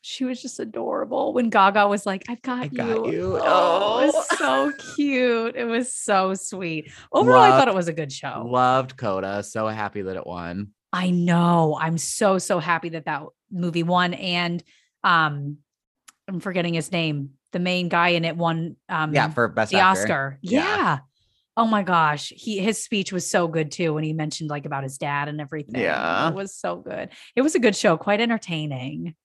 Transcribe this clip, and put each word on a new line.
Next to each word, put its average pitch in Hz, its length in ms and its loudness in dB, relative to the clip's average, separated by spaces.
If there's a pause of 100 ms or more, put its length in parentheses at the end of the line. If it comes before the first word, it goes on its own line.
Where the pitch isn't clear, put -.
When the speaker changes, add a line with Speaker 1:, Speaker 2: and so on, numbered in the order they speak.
Speaker 1:
She - 240 -8
was 254 160 -6
just - 180 -14
adorable. 233 760 -4
When 240 160 2
Gaga 202 360 6
was 202 200 0
like, 190 240 -4
I've 240 100 -10
got 247 220 -6
Speaker 2:
"I 254 60 -6
got 233 380 -2
Speaker 1:
you." - 60 -2
Speaker 2:
you. 180 300 -2
Speaker 1:
Oh, 185 580 4
it 302 140 4
was 320 120 0 (140)
Speaker 2:
Oh. 277 320 0
<laughs> 285 60 -12
Speaker 1:
so - 160 -16
cute. 247 600 0
It 240 100 -4
was 233 280 -2
so 190 400 0
sweet. 180 600 -8 (200)
Overall, - 280 6
I 254 100 12
Speaker 2:
Loved 262 100 8
Speaker 1:
thought 262 80 6
it 202 60 2
was 180 140 0
a 165 40 -4
good 151 180 -6
show. 127 380 -8
Speaker 2:
loved 127 480 4
Coda. 98 460 -2
So 110 240 -4
happy 107 360 -4
that 92 140 -6
it - 100 -8
won. 90 420 -8 (260)
Speaker 1:
I 180 160 -2
know. 170 680 2
I'm 165 200 -2
so, 190 400 0
so 180 200 -2
happy 165 320 -2
that 160 140 -10
that 151 200 -6 (260)
movie 175 320 -2
won. 180 320 2
And, 175 480 -4 (420)
um, 147 540 2 (680)
I'm 185 140 -6
forgetting 175 320 -2
his 165 180 -4
name. 151 400 -2 (220)
The 185 60 -4
main 180 320 0
guy 175 200 4
in 170 140 2
it 165 120 -4
won, 165 400 -2 (120)
um, 156 240 -2
Speaker 2:
Yeah, 139 160 4
for 120 200 2
Best 107 240 0
Speaker 1:
the 196 60 4
Speaker 2:
Actor. 185 220 6
Speaker 1:
Oscar. 139 400 -2
Speaker 2:
Yeah. 233 200 0 (160)
Speaker 1:
Yeah. 190 220 2 (580)
Oh 226 100 2
my 214 160 2
gosh. 160 520 2
He, 208 260 -6
his 208 220 0
speech 196 300 -4
was 175 160 -4
so 175 180 2
good 160 260 -2
too. 165 200 0
When 156 120 -2
he 156 100 -2
mentioned, 156 340 -6
like, 147 160 -8
about 139 200 -6
his 135 120 -10
dad 143 320 -4
and 151 120 -8
everything. 143 420 -6
Speaker 2:
Yeah. 82 480 0
Speaker 1:
It 165 40 -6
was 196 220 -8
so 175 200 -6
good. - 340 -10 (260)
It 240 60 2
was 311 140 2
a - 40 2
good 214 160 4
show. 170 220 2
Quite 208 240 0
entertaining. 156 920 -6 (100)